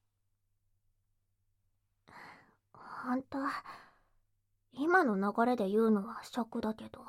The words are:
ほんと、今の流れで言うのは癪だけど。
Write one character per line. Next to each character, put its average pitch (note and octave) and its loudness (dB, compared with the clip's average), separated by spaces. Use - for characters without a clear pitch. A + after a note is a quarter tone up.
ほ - -6
ん C4 -2
と、 - -8
今 E4+ 4
の A3+ 2
流 G3+ 2
れ B3 4
で G#3 0
言 G#3 4
う A3+ 6
の G3+ 2
は A3+ -12
癪 - -6
だ A3 -2
け A3 -14
ど。 - -18